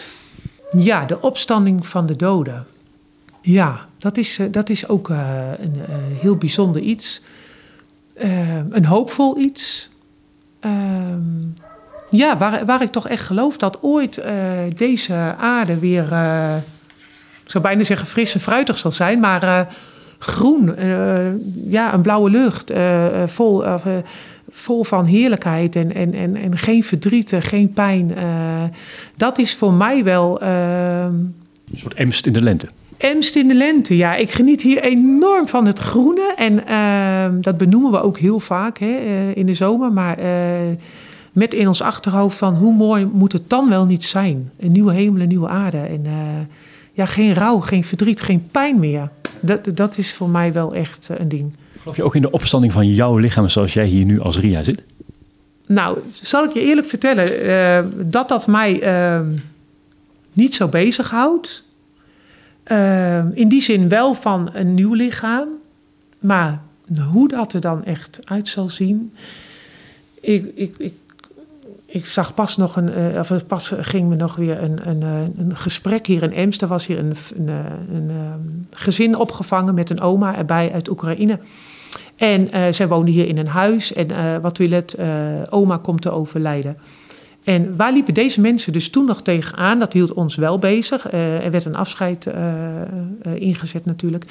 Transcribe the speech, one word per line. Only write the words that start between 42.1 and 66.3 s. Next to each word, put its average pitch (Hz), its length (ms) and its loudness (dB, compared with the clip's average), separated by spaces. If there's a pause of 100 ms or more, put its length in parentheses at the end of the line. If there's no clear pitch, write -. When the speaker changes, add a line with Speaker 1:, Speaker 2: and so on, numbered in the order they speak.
Speaker 1:
van: 190 180 0
"Hoe 214 180 4
mooi 214 320 4
moet 196 260 2
het 170 180 -4
dan 262 200 2
wel 190 160 4
niet 180 180 2
zijn? 147 560 -2
Een 180 120 0
nieuwe 196 220 4
hemel, 196 280 2
een 175 60 2
nieuwe 175 200 0
aarde." 185 300 -2
En, 147 280 -6
eh, 151 60 -4 (840)
ja, 190 120 -2
geen 208 280 2
rouw, 208 260 2
geen 180 240 0
verdriet, 208 380 0
geen 170 300 0
pijn 277 280 2
meer. 147 300 0 (300)
Dat, 196 200 0 (140)
dat 202 240 -2
is 196 160 -4
voor 175 160 -4
mij 170 240 2
wel 165 200 -2
echt, - 360 -8
eh, 170 100 -6
een 165 100 -2
ding. 147 240 -4 (260)
Speaker 2:
Geloof - 160 -14
je - 80 -2
ook 143 120 2
in 147 60 4
de 135 100 2
opstanding 123 420 2
van 104 120 4
jouw 113 320 4
lichaam 110 320 4
zoals 98 240 2
jij 107 120 2
hier 95 200 4
nu 104 140 4
als 85 200 -2
Ria 92 240 2
zit? - 200 -4 (840)
Speaker 1:
Nou, 196 320 0 (140)
zal - 320 -2
ik 302 100 -2
je 233 80 -2
eerlijk 294 260 2
vertellen, 214 540 0
eh, 180 380 2 (260)
dat 240 240 0
dat 240 180 -2
mij, 208 340 2
ehm, 175 440 0 (1080)
niet 254 220 4
zo 185 120 0
bezighoudt. 240 960 0 (1000)
Ehm, 185 720 2
in 233 140 2
die 262 140 4
zin 196 280 4
wel 240 240 4
van 190 400 -2
een 185 200 0
nieuw 196 200 2
lichaam. 240 540 -2 (720)
Maar 170 420 0 (500)